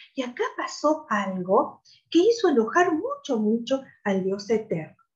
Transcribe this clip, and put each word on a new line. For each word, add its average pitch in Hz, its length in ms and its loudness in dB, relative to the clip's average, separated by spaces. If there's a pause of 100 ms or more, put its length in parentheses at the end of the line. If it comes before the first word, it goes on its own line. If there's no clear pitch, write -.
(160)
y 269 60 -4
acá 247 220 -6 (120)
pasó 311 540 -2
algo 190 720 -2 (280)
que 330 100 4
hizo 392 300 4
enojar 302 440 4
mucho, 320 460 -4
mucho 233 420 0 (220)
al 190 200 0
Dios 196 260 -4
eterno. 196 460 -4 (200)